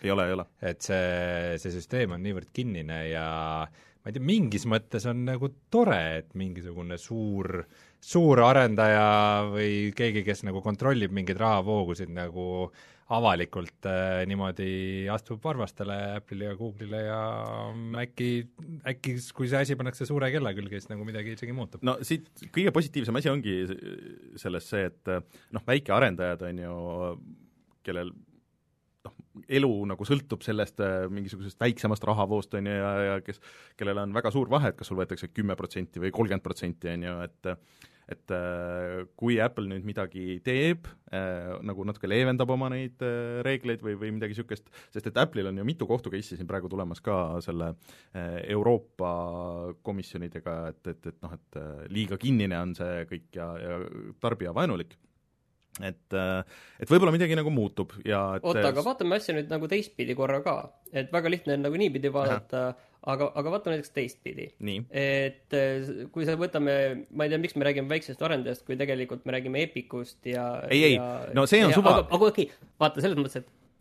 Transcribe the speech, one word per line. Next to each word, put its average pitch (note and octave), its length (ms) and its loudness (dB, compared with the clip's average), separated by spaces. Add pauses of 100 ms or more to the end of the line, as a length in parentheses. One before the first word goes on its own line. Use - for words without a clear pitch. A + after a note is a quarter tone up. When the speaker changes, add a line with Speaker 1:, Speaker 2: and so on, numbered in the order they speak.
Speaker 1:
Ei G2 60 0
ole, G2 160 4
ei F2+ 80 2
ole. F#2 120 -4 (180)
Speaker 2:
Et F2 180 -4
see, F2 800 0
see F#2+ 120 -8
süsteem F#2 400 -2
on F2 120 -6
niivõrd G2 280 -6
kinnine D#2+ 600 -4
ja D#2+ 560 -4 (360)
ma G#2+ 60 -10
ei G#2+ 40 -8
tea, B2+ 100 -6
mingis C#3+ 420 2
mõttes A2+ 400 0
on B2 200 -2
nagu C3 220 -2 (220)
tore, G2 480 4
et - 160 -10
mingisugune F2 640 -6
suur, G2 720 -2 (320)
suur D#3 400 8
arendaja G#2+ 1120 8
või G#2 420 0
keegi, G#2+ 320 0
kes G2+ 180 -2
nagu F#2+ 200 -2
kontrollib G#2+ 480 2
mingeid F#2+ 260 -2
rahavoogusid, G2 720 2
nagu F2+ 640 -4 (380)
avalikult, F#2 760 2
äh, F#2 400 0
niimoodi F#2+ 840 -2
astub A2 320 -6
varvastele G2+ 720 -4
Apple'ile G#2 300 -8
ja G2+ 100 -6
Google'ile G#2+ 480 -8
ja A2 160 -4 (800)
äkki, B2 480 -4 (380)
äkki C3 340 -6
s-, - 140 -16
kui B2+ 160 -4
see C3+ 100 2
asi C#3 160 0
pannakse B2+ 320 -6
suure C3+ 240 0
kella C3 220 -2
külge, G2+ 260 -8
siis F#2+ 100 -16
nagu G#2+ 140 -8
midagi A2 320 -8
isegi A#2 160 -10
muutub. B2 320 -10
Speaker 1:
No B2+ 180 2
siit D#3+ 280 -4 (260)
kõige F#3 160 4
positiivsem C3+ 460 0
asi C#3 120 2
ongi G2+ 380 0
s-, A1 720 -12
selles F2+ 240 -4
see, G2 220 0
et, - 180 -6 (480)
noh, A2 160 -6
väikearendajad G2 760 2
on F2+ 160 -8
ju, F2 160 -8 (1120)
kellel, F2+ 300 -6 (920)
noh, - 80 -16 (360)
elu C3+ 240 4 (180)
nagu G2 160 -6
sõltub C#3 400 0
sellest, G#2+ 320 -2
äh, F#2+ 320 0
mingisugusest G2 480 -8
väiksemast A2+ 480 0
rahavoost, G#2 480 0
on G2+ 160 -2
ju, G2+ 80 -2
ja, G2+ 160 0 (140)
ja G2 120 -2
kes, - 220 -12 (320)
kellel G2+ 220 -2
on G2+ 180 -4
väga A#2 160 0
suur C3 180 2
vahe, C3 220 4
et - 80 -6
kas - 80 -12
sul F#2 160 -2
võetakse E2+ 300 -8
kümme G2+ 260 -2
protsenti - 400 -8
või F#2 160 -2
kolmkümmend G2 320 0
protsenti, F2 460 -6
on F2 100 -6
ju, F2 200 -6
et, F2+ 320 -8 (520)
et, - 240 -10
äh, F2+ 720 -4 (120)
kui A#2 260 2
Apple A2 280 0
nüüd F#2+ 200 -6
midagi F#2 540 -6
teeb, D#3 440 0 (240)
äh, F2+ 520 -4
nagu G2 240 -6
natuke G#2 260 -4
leevendab B2+ 400 4
oma C3 180 0
neid, B2+ 320 -8
äh, A#2+ 400 -4
reegleid B2+ 400 -2
või, G#2+ 140 -4
või G#2+ 160 -4
midagi G#2+ 240 -4
siukest, A2 320 -8 (220)
sest - 180 -6
et - 100 -2
Apple'il B2 300 2
on F#2+ 100 -4
ju G2 80 -6
mitu C3 220 -2
kohtu A2+ 240 -2
case'i F#2+ 260 -8
siin F2 120 -10
praegu F#2 200 -4
tulemas F2+ 320 -6
ka F2 400 0
selle, E2+ 300 -4 (380)
äh, F2 400 -8
Euroopa G#2 640 0 (680)
komisjonidega, F2 760 -8 (100)
et, D#2+ 200 -12
et, E2 200 -10
et - 160 -14
noh, D#2+ 100 -12
et, - 240 -18
äh, D2+ 300 -12
liiga G2 320 -4
kinnine G#2 400 0
on F2+ 160 -6
see F2 320 -6
kõik F2 320 -12
ja, E2+ 80 -8 (100)
ja F2 220 -6 (380)
tarbijavaenulik. G2 800 -2 (800)
Et, G2 380 -10
äh, F#2 280 0 (420)
et - 80 -4
võib-olla F3 240 8
midagi E3 220 2
nagu D3+ 120 0
muutub G#2 520 0
ja G2 340 0
et, F#2+ 80 -6
Speaker 3:
Oota, E3+ 160 2
Speaker 1:
äh, G2+ 80 4
Speaker 3:
aga C3+ 160 2
vaatame G3+ 320 0
asja G#3 180 -2
nüüd D3+ 160 -2
nagu D#3 220 -2
teistpidi F#3+ 440 -2
korra C3+ 280 0
ka. D#3 120 0 (340)
Et C3+ 240 -4
väga E3 180 2
lihtne F3 240 0
on C#3+ 80 0
nagu D3 160 0
niipidi C#3 300 0
Speaker 1:
Ahah. C#3 80 -2
Speaker 3:
vaadata, B2+ 460 0 (440)
aga, C3+ 220 0 (100)
aga D#3 140 -2
vaatame F3 240 -2
näiteks D3 180 -10
teistpidi. - 600 -6
Speaker 1:
Nii. G#2 320 -4
Speaker 3:
Et, C#3 560 -2 (100)
äh, C3+ 380 0 (160)
kui D#3+ 180 -4
sa D#3+ 100 2
võtame, D3 360 2 (340)
ma D3+ 160 -2
ei D3+ 80 2
tea, D#3 80 2
miks - 160 -4
me C#3+ 100 2
räägime C#3 220 0
väiksest D3+ 340 -4
arendajast, C3 460 -2
kui C3+ 100 -4
tegelikult C3 480 -2
me C3 60 -4
räägime C3 320 0
Epicust B2+ 640 -8
ja B2 160 -2 (220)
Speaker 1:
Ei, C#3+ 180 6
ei, C#3 140 10
Speaker 3:
ja, B2 100 0 (260)
Speaker 1:
no C#3 140 6
see G#3+ 160 8
on D#3+ 80 10
Speaker 3:
ja, D#3+ 80 8
Speaker 1:
suva. F#3 220 10
Speaker 3:
aga, E3+ 160 2
aga G#3+ 100 8
okei, G#3 220 2 (280)
vaata, D3+ 240 4
selles F3 160 2
mõttes, C3+ 220 0
et B2+ 80 -14 (340)